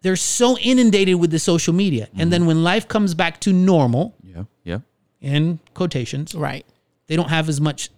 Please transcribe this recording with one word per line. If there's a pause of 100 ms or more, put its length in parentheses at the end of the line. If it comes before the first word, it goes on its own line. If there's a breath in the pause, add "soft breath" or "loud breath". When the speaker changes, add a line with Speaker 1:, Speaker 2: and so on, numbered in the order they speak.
Speaker 1:
they're
so
inundated
with
the
social
media.
And
Speaker 2:
Mm-hmm.
Speaker 1:
then
when
life
comes
back
to
normal,
Speaker 2:
Yeah, (200)
yeah. (420)
Speaker 1:
in (160)
quotations,
Speaker 3:
Right. (440)
Speaker 1:
they
don't
have
as
much